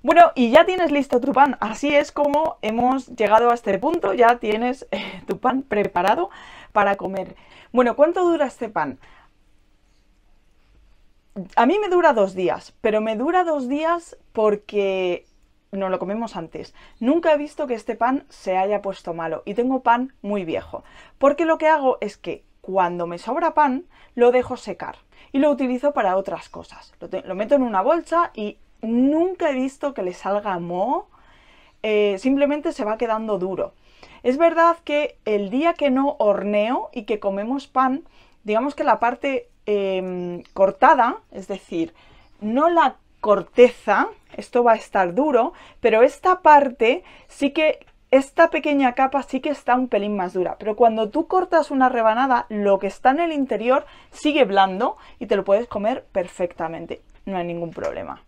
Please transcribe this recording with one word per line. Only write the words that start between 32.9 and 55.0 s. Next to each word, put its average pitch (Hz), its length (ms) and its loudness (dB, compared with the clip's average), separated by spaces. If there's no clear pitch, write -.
quedando 220 400 -4
duro. 180 360 -6
Es 254 160 -2
verdad 330 460 2
que 294 400 -4
el 208 260 -2
día 320 240 0
que 285 160 0
no 269 280 0
horneo 208 760 0
y 226 120 -10
que 214 160 -4
comemos 214 460 -4
pan, 269 380 -2
digamos 226 300 -2
que 302 100 -6
la 220 140 2
parte, 247 500 -4
em, 190 760 -4
cortada, 254 640 2
es 190 180 -16
decir, 175 460 -8
no 240 280 0
la 320 280 2
corteza, 220 880 2
esto 240 280 -2
va 233 80 6
a 220 40 6
estar 185 380 -2
duro, 277 380 0
pero 220 220 4
esta 359 380 2
parte 285 640 4
sí 277 220 -2
que, 311 360 -2
esta 302 400 4
pequeña 277 440 0
capa 262 280 0
sí 262 180 -6
que 302 100 -4
está 254 260 -2
un 254 120 -2
pelín 208 280 -2
más 180 160 -6
dura. 180 260 -2
Pero 214 160 -6
cuando 220 360 2
tú 311 180 -2
cortas 359 420 0
una 262 180 2
rebanada, 240 600 2
lo 202 300 2
que 196 100 -4
está 247 220 0
en 294 100 0
el 330 120 0
interior 254 540 0
sigue 294 340 0
blando 196 520 0